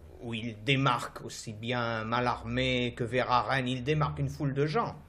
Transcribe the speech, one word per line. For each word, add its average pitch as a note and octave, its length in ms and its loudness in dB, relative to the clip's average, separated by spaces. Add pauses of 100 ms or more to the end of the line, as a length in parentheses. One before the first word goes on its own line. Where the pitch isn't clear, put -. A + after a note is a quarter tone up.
(220)
où A#2 140 -6
il G#2+ 280 -8
démarque C3 640 2
aussi - 280 -10
bien A#2 520 -2
Mallarmé A#2+ 880 0
que - 80 -4
Verhaeren, B2 640 2
il B2+ 160 -2
démarque D3+ 360 0
une C#3 100 0
foule C#3 240 -2
de C#3 140 2
gens. D#3+ 280 0 (140)